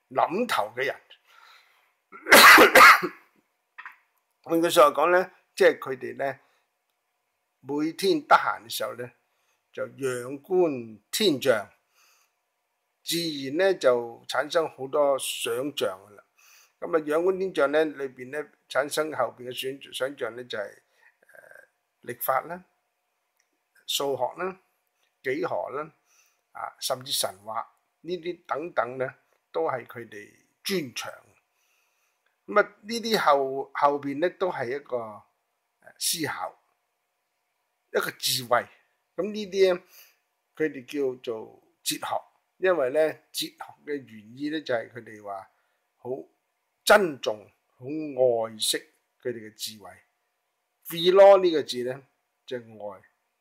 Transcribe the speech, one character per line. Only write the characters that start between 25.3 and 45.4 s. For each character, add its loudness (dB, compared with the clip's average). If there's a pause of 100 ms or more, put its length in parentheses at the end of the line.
何 -6
啦， -10 (600)
啊， -12
甚 -6
至 -14
神 -4 (160)
話 -10 (260)
呢 -8
啲 -12
等 -6
等 -4
呢， -4 (380)
都 -4
係 -4
佢 -16
哋 -18 (300)
專 -6
長。 -10 (1300)
噉 2
啊， -2
呢 -8
啲 0
後， 2
後 2
邊 -8
呢， 0
都 -4
係 -6
一 -10
個， -8 (840)
呃， -20
思 -4
考， -10 (1300)
一 -2
個 -2
智 -6
慧。 0 (520)
噉 -6
呢 -8
啲 4
呢， -6 (720)
佢 -2
哋 -14
叫 -2
做 -12 (200)
哲 -4
學， -6 (360)
因 0
為 -2
呢， 0 (200)
哲 -8
學 -20 (300)
嘅 -6
原 -20
意 -8
呢， -6
就 -4
係 -6
佢 -16
哋 -20
話 -14 (460)